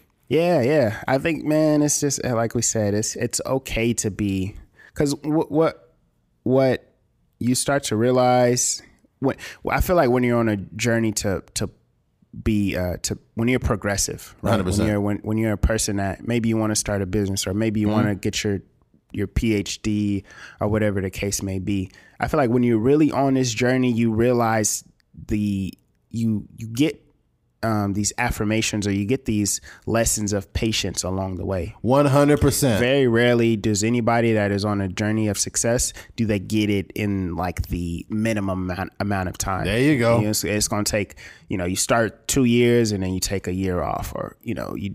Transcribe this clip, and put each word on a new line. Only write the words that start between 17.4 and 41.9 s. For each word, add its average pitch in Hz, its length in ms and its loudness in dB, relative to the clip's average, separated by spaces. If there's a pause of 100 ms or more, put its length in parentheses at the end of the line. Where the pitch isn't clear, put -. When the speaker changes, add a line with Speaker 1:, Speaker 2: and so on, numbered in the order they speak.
Speaker 1:
or 92 80 -2
maybe 107 260 0
you 104 60 2
Speaker 2:
Mm-hmm. 107 100 2
Speaker 1:
wanna 104 180 2
get - 300 -4
your, 98 160 0 (520)
your 98 140 -4
P 113 280 0
H - 280 -4
D 104 420 -2 (360)
or 107 80 0
whatever 104 340 0
the 92 80 -4
case - 320 -4
may 95 160 -4
be. 95 320 -2 (280)
I 101 100 -2
feel 160 100 0
like 127 120 2
when 123 120 2
you're 120 160 4
really 143 340 4
on 135 220 2
this 127 180 0
journey, 123 400 2
you 113 200 2
realize 113 720 2 (440)
the, 104 440 -2 (380)
you, 113 460 -2
you 113 120 -12
get, 131 320 -2 (640)
um, 107 320 0
these 101 240 -2
affirmations 110 680 -2
or 101 60 0
you 101 140 -2
get 131 180 -2
these 104 380 -2 (240)
lessons 107 480 0
of 98 180 -6
patience 104 500 -2
along 95 340 -4
the 92 100 -8
way. 92 340 -4
Speaker 2:
One 135 240 4
hundred 143 380 4
percent. 135 360 2
Speaker 1:
Very 131 300 4
rarely 117 480 4
does 104 260 0
anybody 117 520 2
that 101 160 2
is 101 160 -2
on 101 160 0
a 95 60 -2
journey 107 400 0
of 98 100 -2
success, - 560 -2 (220)
do 113 100 0
they 104 120 0
get 107 300 0
it 98 260 0
in, 98 420 -2
like, 90 320 -4
the 87 420 -4
minimum 98 600 -2
amount, 92 300 -6
amount 101 300 -2
of - 80 -10
time. 98 260 -4
Speaker 2:
There 104 160 0
you 143 180 4
go. 117 200 4
Speaker 1:
You 107 60 2
know, 107 60 0
it's, - 140 -2
it's 104 240 0
gonna 104 160 -2
take, 104 300 -2 (340)
you - 80 -4
know, 90 80 -4
you 98 120 -2
start 113 520 0